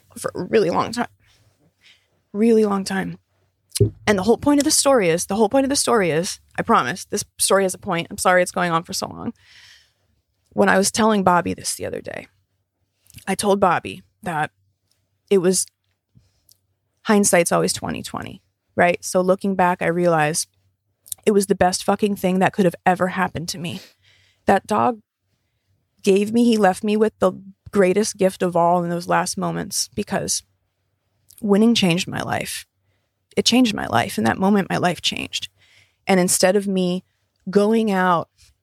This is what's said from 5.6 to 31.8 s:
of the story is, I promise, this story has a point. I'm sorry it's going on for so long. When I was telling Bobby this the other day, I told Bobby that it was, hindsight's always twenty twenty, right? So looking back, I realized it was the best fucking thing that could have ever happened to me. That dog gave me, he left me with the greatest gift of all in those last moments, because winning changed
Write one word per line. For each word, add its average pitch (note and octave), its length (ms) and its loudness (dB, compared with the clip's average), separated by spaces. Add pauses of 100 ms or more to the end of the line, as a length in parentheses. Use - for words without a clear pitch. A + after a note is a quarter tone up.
of C4 60 -4
the C#4+ 60 -2
story G#3+ 340 2
is, D#3+ 280 -4 (200)
I - 40 -4
promise, F#3 440 0
this - 180 -6 (140)
story - 240 2
has F#3+ 100 0
a F#3 60 -12
point. E3+ 320 -4
I'm G3 80 -12
sorry F3+ 240 4
it's F3+ 100 -2
going F3 200 -2
on E3 100 0
for F#3+ 100 -14
so - 160 -6
long. G#3+ 240 -10 (1200)
When G3+ 160 2
I F#3+ 80 4
was G3 140 2
telling G#3+ 340 2
Bobby F3+ 300 2
this - 220 -8
the F#2 100 -10
other - 160 -8
day, - 240 -14 (1000)
I F#3+ 80 -2
told G3+ 240 0
Bobby E3+ 440 0 (200)
that D#3 280 -6 (800)
it G3+ 80 4
was, F#3 260 0 (1400)
hindsight's G3+ 480 2
always F3 200 0
twenty - 300 -8
twenty, - 400 -14 (340)
right? F3 280 0
So - 160 0
looking F#3+ 340 -2
back, F3+ 280 0
I E3 40 -4
realized E3 640 0 (800)
it A3+ 60 4
was G3+ 140 2
the F#3+ 80 0
best F#3 300 0
fucking G3+ 320 -2
thing F#3 240 -2
that F3+ 120 2
could G3+ 120 0
have E3+ 100 2 (120)
ever F#3 220 0
happened F3+ 420 -6
to F#3 80 -12
me. D3 220 -10 (640)
That G3 200 0
dog A3+ 340 -2 (1040)
gave G#3 300 2
me, A#3+ 120 4
he A#3 120 4
left F#3 260 2
me G#3+ 140 0
with G#3+ 220 2
the F#3 140 2 (380)
greatest G3 460 2
gift F#3+ 260 -2
of F3 140 -2
all F3 260 2
in E3+ 80 -4
those F3 160 -6
last F3 320 -2
moments, E3+ 560 -6
because F#3 480 -4 (960)
winning A3 340 4
changed F#3 340 0